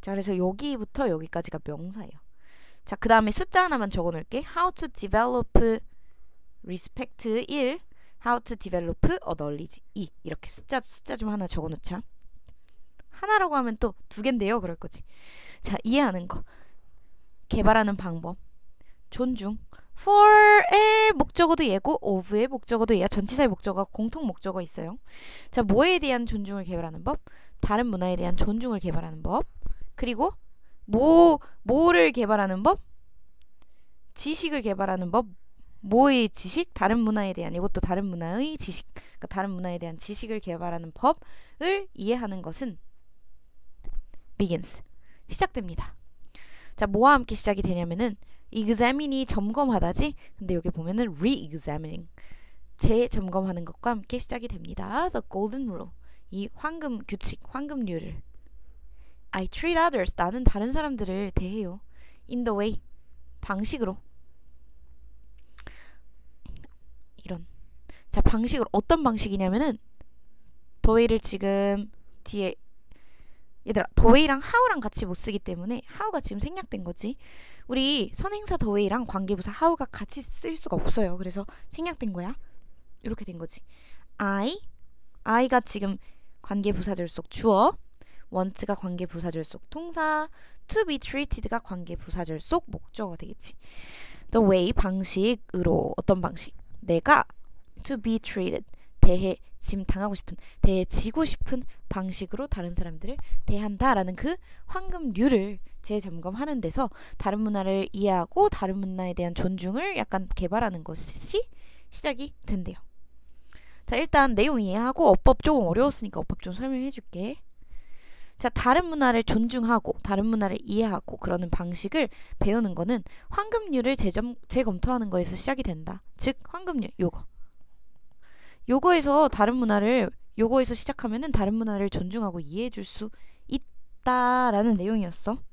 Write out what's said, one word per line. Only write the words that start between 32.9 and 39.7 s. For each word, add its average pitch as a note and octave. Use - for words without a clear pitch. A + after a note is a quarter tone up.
지식을 D4+
개발하는 F#3+
법. A3
뭐의 A#3+
지식? -
다른 G#3+
문화에 G#3+
대한, E3+
이것도 F#3
다른 F#3
문화의 F#3+
지식. -
그러니까 -
다른 G3
문화에 F3+